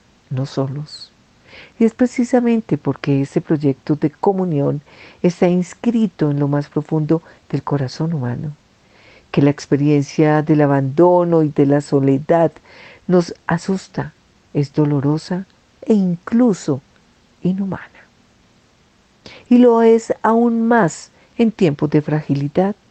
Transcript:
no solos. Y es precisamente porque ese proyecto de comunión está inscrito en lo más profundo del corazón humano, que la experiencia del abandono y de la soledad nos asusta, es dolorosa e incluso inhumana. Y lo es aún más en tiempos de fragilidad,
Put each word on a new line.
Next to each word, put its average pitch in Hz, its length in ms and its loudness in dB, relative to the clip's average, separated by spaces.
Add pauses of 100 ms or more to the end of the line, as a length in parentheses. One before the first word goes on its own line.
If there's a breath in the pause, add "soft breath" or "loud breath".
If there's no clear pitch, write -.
(300)
no 135 160 -6
solos. 139 640 -8 (680 loud breath)
Y 226 60 2
es 220 80 2
precisamente 240 840 0
porque 139 420 -2
ese 139 220 -2
proyecto 147 540 -2
de 147 140 -2
comunión 151 720 -2 (420 loud breath)
está 180 260 0
inscrito 180 840 -2
en 143 80 -2
lo 143 100 0
más 143 220 -2
profundo 156 500 -2 (300 soft breath)
del 139 120 -4
corazón 147 520 -4
humano, 127 380 -6 (800 soft breath)
que - 120 0
la 143 80 4
experiencia 147 920 0
del 151 220 2
abandono 165 800 2
y 151 80 0
de 147 160 0
la 143 160 2
soledad 147 680 0 (560 loud breath)
nos 180 280 0 (120)
asusta, 170 680 -6 (400)
es 143 180 -4
dolorosa 147 720 -2 (380)
e - 100 -2
incluso 190 880 0 (600)
inhumana. 190 480 -6 (1600 loud breath)
Y 240 80 6
lo 233 240 6
es 226 400 4
aún 233 440 0
más 226 440 0 (260 soft breath)
en 226 160 2
tiempos 151 380 0
de 151 100 2
fragilidad, 151 760 -2 (160)